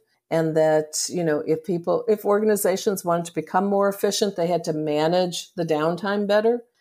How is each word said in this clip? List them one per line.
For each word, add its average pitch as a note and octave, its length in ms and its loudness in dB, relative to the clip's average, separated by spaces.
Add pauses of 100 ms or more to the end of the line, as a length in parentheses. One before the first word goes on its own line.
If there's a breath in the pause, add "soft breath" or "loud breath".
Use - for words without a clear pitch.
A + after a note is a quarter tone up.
(320)
and D#3+ 260 0
that, D#3 520 2
you E3+ 160 -2
know, D#3 220 0
if D#3 180 0
people, F3 440 -2
if G#3+ 160 0
organizations G3+ 800 0
wanted E3+ 220 0
to - 80 -14
become F#3 320 -2
more G3+ 220 2
efficient, G3 480 -2
they E3+ 100 -2
had E3+ 180 0
to E3 80 -2
manage D#3 800 -2
the E3+ 100 -4
downtime E3+ 640 -2
better. A3 380 2 (160)